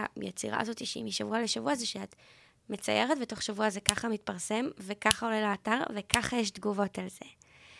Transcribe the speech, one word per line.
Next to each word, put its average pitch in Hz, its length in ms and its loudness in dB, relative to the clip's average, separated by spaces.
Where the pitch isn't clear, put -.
ביצירה - 440 -2
הזאת, 220 260 -2
שהיא - 180 -4
משבוע 214 380 0
לשבוע, 226 320 0
זה 240 120 -2
שאת 196 280 -6
מציירת, 214 500 2
ותוך 220 220 -6
שבוע 214 280 2
זה 196 100 -4
ככה - 280 2
מתפרסם, 214 560 0
וככה 208 480 0
עולה 214 240 2
לאתר, 214 300 0
וככה 233 420 0
יש 220 140 2
תגובות 196 480 0
על 185 100 -4
זה. - 180 -14